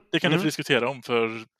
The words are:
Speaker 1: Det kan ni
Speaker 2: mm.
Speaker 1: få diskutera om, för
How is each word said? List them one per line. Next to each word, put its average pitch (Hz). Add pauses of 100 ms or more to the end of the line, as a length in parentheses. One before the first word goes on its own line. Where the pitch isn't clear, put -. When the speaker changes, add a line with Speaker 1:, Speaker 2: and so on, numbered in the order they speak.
(120)
Speaker 1:
Det 165
kan 170
ni 160
Speaker 2:
mm. 175
Speaker 1:
få -
diskutera 135
om, 135
för 113 (140)